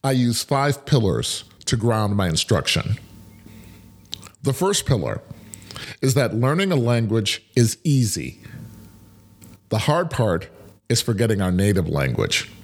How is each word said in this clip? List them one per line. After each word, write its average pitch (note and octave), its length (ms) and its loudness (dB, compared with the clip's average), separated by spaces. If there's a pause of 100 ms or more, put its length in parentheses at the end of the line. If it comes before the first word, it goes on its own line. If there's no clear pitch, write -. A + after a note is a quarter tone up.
I C#3 80 0
use B2 320 0
five C#3 420 0
pillars G2 580 0 (220)
to - 100 0
ground A2 400 0
my G2 120 2
instruction. - 720 0 (1500)
The C#3 100 0
first F#3+ 320 0
pillar D#2 360 0 (800)
is C3 120 2
that A#2 220 0
learning C#3 360 2
a E3+ 40 2
language A#2 680 0 (120)
is A#2 280 4
easy. A#2 560 -2 (1300)
The A2 100 0
hard D#3+ 300 0
part G2 380 0 (420)
is A#2 120 2
forgetting A2 400 0
our F#2 100 2
native F#2+ 360 2
language. C#2 640 -2 (140)